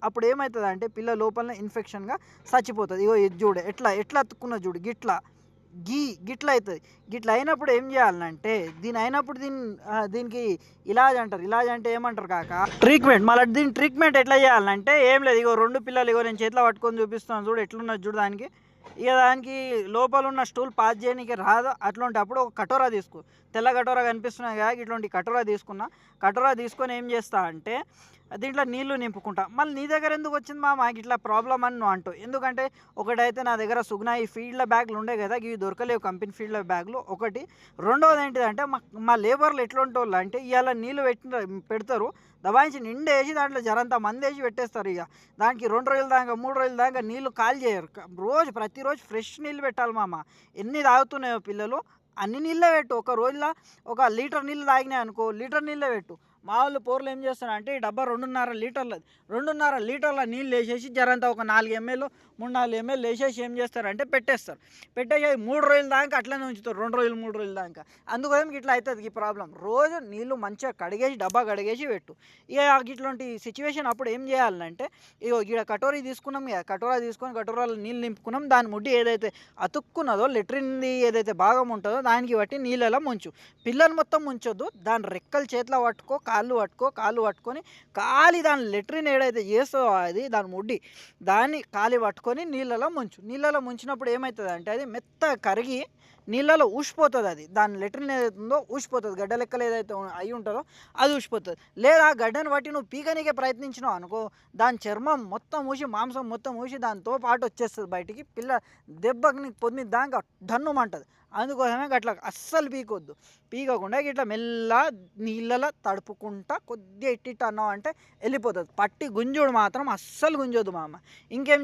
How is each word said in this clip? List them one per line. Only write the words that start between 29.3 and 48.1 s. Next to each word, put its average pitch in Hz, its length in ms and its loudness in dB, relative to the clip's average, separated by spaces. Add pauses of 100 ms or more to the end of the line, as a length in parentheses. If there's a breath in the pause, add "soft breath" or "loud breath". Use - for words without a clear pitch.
మళ్ళీ 302 220 -2
నీ 277 120 -6
దగ్గర 311 280 0
ఎందుకు 294 180 -6
వచ్చింది 294 260 -8
మామ 277 220 2 (160)
ఇట్లా 240 140 -2 (100)
ప్రాబ్లం 226 420 2
అని 247 140 -4
నువ్వు 208 140 2
అంటావు, 180 200 -10 (100)
ఎందుకంటే 254 380 -4 (380 soft breath)
ఒకటైతే 233 480 0
నా 233 120 2
దగ్గర 226 180 0 (100)
సుగుణ 214 200 -6 (140)
ఈ - 20 -2 (100)
ఫీల్డ్ల 240 360 -4
బ్యాగ్లు 226 300 2
ఉండే 233 220 -4
కదా, 202 120 -2 (100)
ఇవి 233 180 -8
దొరకలేవు 226 440 -2
కంపెనీ 190 320 -8
ఫీల్డ్ల 214 220 -6 (100)
బ్యాగ్లు 185 260 -4 (180)
ఒకటి. 214 260 -6 (460 soft breath)
రెండవది 294 380 6
ఏంటిదంటే 247 460 0
మా, 269 80 -4 (300)
మా 240 60 8 (100)
లేబర్లు 277 400 4
ఎట్లా 262 200 -2
ఉంటోళ్ళు 233 380 0
అంటే 196 160 -6 (100)
ఇవాళ 254 240 4 (100)
నీళ్ళు 277 260 -4
పెట్టిన, 247 340 -4 (300)
పెడతారు 220 360 -2 (360 soft breath)
దబాయించి 269 420 4
నిండేసి 277 520 0
దాంట్లో 277 300 -2
జరంతా 240 280 0 (100)
మంది 247 200 -4
వేసి 285 200 -4
పెట్టేస్తారు. 220 480 -6
ఇక 170 100 -8 (380 soft breath)
దానికి 233 220 0 (100)
రెండు 254 180 2
రోజుల 269 240 0
దాకా 247 160 2 (100)
మూడు 269 180 -4
రోజుల 254 220 0
దాకా 262 160 2 (120)
నీళ్ళు 262 180 -6 (100)
ఖాళీ 247 260 2
చేయరు. 190 300 0
క-, 180 140 -18 (180)